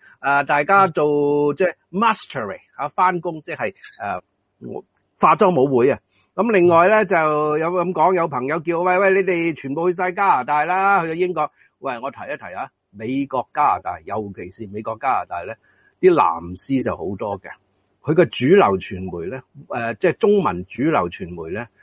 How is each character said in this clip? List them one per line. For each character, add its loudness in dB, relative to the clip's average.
啊， 0
大 0
家 4
做， 2
即 -2
係 0
mastery， -4
啊， -4
返 0
工， -8
即 -12
係， -4
誒， -12
化 6
妝 4
舞 4
會 4
啊。 0
咁 -2
另 4
外 6
呢， 4
就 0
有 -2
咁 -2
講， 2
有 0
朋 -6
友 -2
叫， -4
「喂， 2
喂， 2
你 2
哋 0
全 -10
部 -2
去 -2
晒 -4
加 -2
拿 2
大 0
啦， 2
去 -4
咗 -6
英 -2
國。」 -4
喂， -8
我 -8
提 -14
一 -8
提 -18
啊， -10
美 -6
國、 -6
加 0
拿 2
大， -8
尤 -6
其 -12
是 -14
美 -10
國、 -8
加 -4
拿 -2
大 -10
呢， -10
啲 6
藍 2
絲 -2
就 -4
好 -10
多 -6
嘅。 -18
佢 -2
嘅 4
主 -4
流 6
傳 -10
媒 -8
呢， -10
誒， -6
即 2
係 0
中 2
文 -2
主 -8
流 0
傳 -12
媒 -12
呢， -8